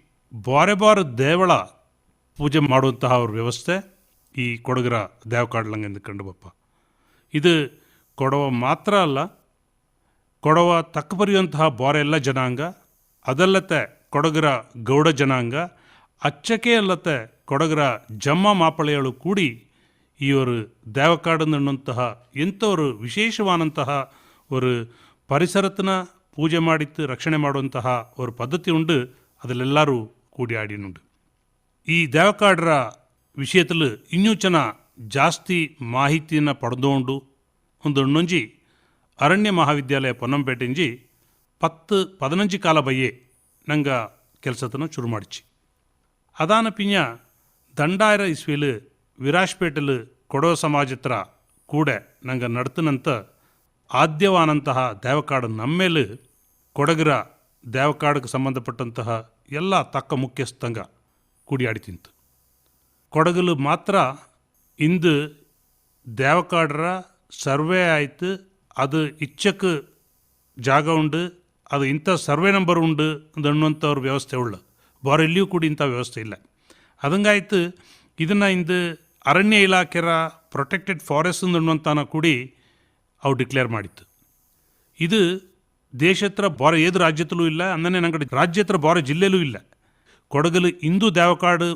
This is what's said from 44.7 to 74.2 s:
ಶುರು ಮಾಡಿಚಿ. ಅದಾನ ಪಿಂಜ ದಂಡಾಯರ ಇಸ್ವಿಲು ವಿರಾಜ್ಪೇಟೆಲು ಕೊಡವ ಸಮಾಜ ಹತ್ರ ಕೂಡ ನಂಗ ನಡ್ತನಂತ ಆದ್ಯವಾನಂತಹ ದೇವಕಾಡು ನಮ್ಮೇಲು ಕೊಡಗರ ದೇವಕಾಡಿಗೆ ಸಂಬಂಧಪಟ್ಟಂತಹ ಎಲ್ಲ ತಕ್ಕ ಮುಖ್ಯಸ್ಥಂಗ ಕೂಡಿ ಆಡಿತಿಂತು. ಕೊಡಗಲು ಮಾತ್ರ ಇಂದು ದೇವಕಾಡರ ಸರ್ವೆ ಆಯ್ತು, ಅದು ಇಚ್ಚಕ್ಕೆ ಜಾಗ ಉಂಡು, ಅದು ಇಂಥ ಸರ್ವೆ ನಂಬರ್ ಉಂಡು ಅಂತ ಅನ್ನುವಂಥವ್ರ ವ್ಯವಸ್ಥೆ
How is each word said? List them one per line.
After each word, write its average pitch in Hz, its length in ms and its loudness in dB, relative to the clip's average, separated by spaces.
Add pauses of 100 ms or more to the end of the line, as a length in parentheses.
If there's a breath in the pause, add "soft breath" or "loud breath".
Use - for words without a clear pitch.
ಶುರು 120 160 -8
ಮಾಡಿಚಿ. 110 340 -8 (920)
ಅದಾನ 214 340 0
ಪಿಂಜ 202 260 -2 (840)
ದಂಡಾಯರ 202 520 2
ಇಸ್ವಿಲು 147 420 -2 (480)
ವಿರಾಜ್ಪೇಟೆಲು 147 800 -2 (300)
ಕೊಡವ 156 280 0
ಸಮಾಜ 143 360 -2
ಹತ್ರ 127 220 -6 (560)
ಕೂಡ 147 200 0 (360)
ನಂಗ 127 240 -4
ನಡ್ತನಂತ 131 600 -2 (840)
ಆದ್ಯವಾನಂತಹ 151 880 2 (200)
ದೇವಕಾಡು 139 540 -2
ನಮ್ಮೇಲು 156 520 0 (720)
ಕೊಡಗರ 156 360 2 (520)
ದೇವಕಾಡಿಗೆ 143 640 0
ಸಂಬಂಧಪಟ್ಟಂತಹ 127 800 -6 (420)
ಎಲ್ಲ 175 380 0
ತಕ್ಕ - 240 -6
ಮುಖ್ಯಸ್ಥಂಗ 123 640 -6 (680)
ಕೂಡಿ 127 180 -2
ಆಡಿತಿಂತು. 104 440 -8 (1040)
ಕೊಡಗಲು 175 460 2
ಮಾತ್ರ 156 360 -2 (840)
ಇಂದು 165 340 2 (920)
ದೇವಕಾಡರ 156 800 0 (500)
ಸರ್ವೆ 156 520 0
ಆಯ್ತು, 156 420 -2 (480)
ಅದು 139 220 -2 (200)
ಇಚ್ಚಕ್ಕೆ 190 520 -2 (840)
ಜಾಗ 135 320 2
ಉಂಡು, 156 320 0 (500)
ಅದು 143 140 0
ಇಂಥ 156 240 -2 (100)
ಸರ್ವೆ 156 320 0
ನಂಬರ್ 180 280 2
ಉಂಡು 156 280 2 (180)
ಅಂತ 147 200 -6
ಅನ್ನುವಂಥವ್ರ 151 540 2
ವ್ಯವಸ್ಥೆ 135 380 -4